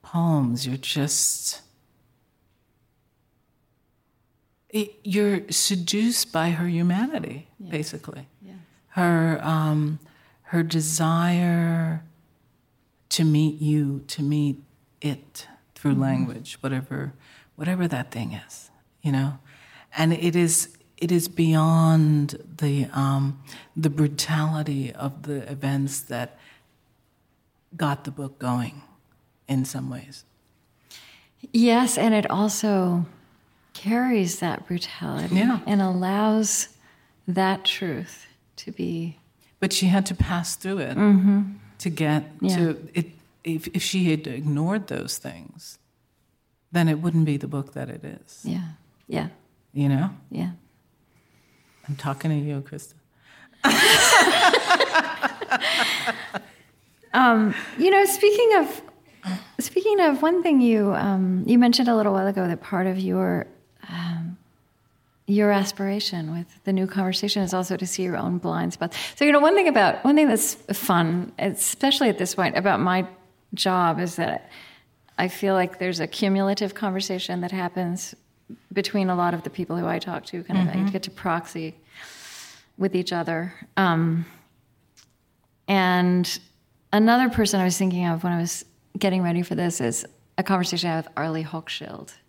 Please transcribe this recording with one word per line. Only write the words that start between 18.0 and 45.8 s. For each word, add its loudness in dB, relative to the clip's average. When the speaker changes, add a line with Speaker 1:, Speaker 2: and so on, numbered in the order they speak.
Speaker 1:
thing -8
is, -16
you 0
know? 0
And 2
it 0
is, 0
it -2
is 2
beyond 4
the, 0
um, -2
the 0
brutality -2
of -8
the -8
events -4
that -8
got -4
the -10
book -12
going -4
in 0
some -8
ways. -14
Speaker 2:
Yes, 4
and 4
it 2
also 0
carries 0
that -6
brutality -4
Speaker 1:
Yeah. 2
Speaker 2:
and 2
allows 0
that 0
truth -6
to -16
be -6
Speaker 1:
But -2
she 2
had 4
to -6
pass -2
through -6
it -4
Speaker 2:
Mm-hmm. 6
Speaker 1:
to -4
get 0
Speaker 2:
Yeah. 0
Speaker 1:
to -2
it. -2
If, -6
if -4
she 2
had 0
ignored -2
those -6
things, -16